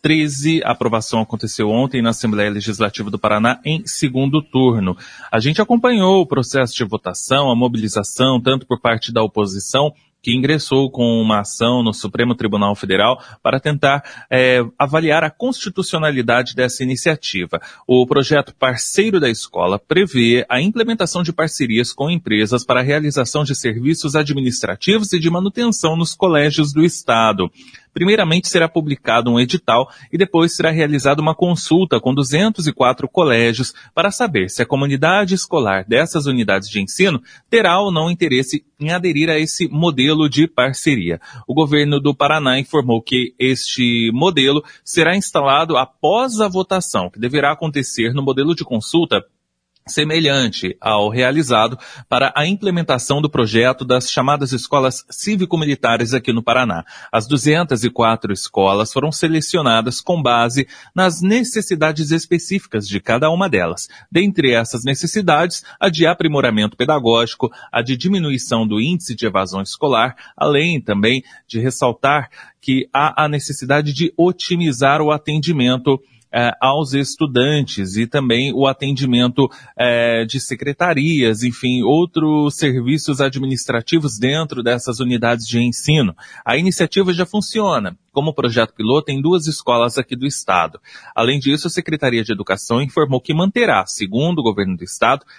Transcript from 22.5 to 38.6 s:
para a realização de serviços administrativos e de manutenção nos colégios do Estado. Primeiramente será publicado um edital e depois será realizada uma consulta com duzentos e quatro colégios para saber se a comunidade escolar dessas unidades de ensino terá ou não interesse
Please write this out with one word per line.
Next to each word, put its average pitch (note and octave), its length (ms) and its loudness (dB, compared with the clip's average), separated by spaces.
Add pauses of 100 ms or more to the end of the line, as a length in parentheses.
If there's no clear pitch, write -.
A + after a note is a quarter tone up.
para B2+ 160 2
a - 20 -2
realização D3 640 -2
de C#3 100 -4
serviços C3+ 600 -2
administrativos D3 960 -2
e F#3 60 0
de D#3+ 100 0
manutenção F#3 680 0
nos E3 200 -2
colégios D3+ 580 2
do D#3 100 2
Estado. A2+ 680 2 (420)
Primeiramente F3+ 560 0
será E3 200 2
publicado B2+ 640 0
um A#2+ 80 4
edital B2 500 2 (240)
e E3+ 60 -2
depois E3+ 380 2
será D#3+ 160 0
realizada D3 500 2
uma D#3 100 2
consulta E3+ 680 2
com D#3 120 0
duzentos D3+ 540 0
e C3+ 60 0
quatro B2+ 360 0
colégios A#2 640 2 (220)
para G3 160 2
saber C#3+ 400 -2
se - 120 -8
a - 40 2
comunidade E3+ 680 0
escolar G#2+ 540 0
dessas C#3 400 0
unidades G2+ 420 0
de G#2 140 -4
ensino D#3+ 400 0 (260)
terá G3 300 4
ou G3+ 140 0
não D#3+ 180 0
interesse D3 540 -2 (160)